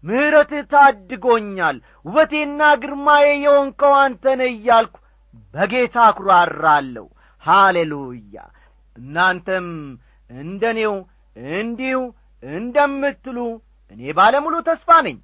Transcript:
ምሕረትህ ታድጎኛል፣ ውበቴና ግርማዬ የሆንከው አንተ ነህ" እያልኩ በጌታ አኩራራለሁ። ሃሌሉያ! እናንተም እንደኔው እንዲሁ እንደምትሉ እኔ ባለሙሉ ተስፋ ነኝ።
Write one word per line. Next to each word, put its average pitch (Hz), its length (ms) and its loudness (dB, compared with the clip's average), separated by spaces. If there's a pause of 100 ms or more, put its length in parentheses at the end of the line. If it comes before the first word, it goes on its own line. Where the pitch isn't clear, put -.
ምሕረትህ 294 640 0
ታድጎኛል፣ 208 1080 0 (280)
ውበቴና 294 560 -2 (140)
ግርማዬ 285 500 0 (100)
የሆንከው 285 600 2
አንተ 269 400 0
ነህ" 254 160 -4
እያልኩ 226 440 0 (560)
በጌታ 220 440 -2 (100)
አኩራራለሁ። 156 1000 0 (360)
ሃሌሉያ! 147 920 0 (600)
እናንተም 180 720 -4 (600)
እንደኔው 202 680 -6 (560)
እንዲሁ 233 480 -6 (440)
እንደምትሉ 262 920 -4 (540)
እኔ 107 100 -20 (120)
ባለሙሉ 262 500 2
ተስፋ 330 260 -6 (120)
ነኝ። 175 220 -6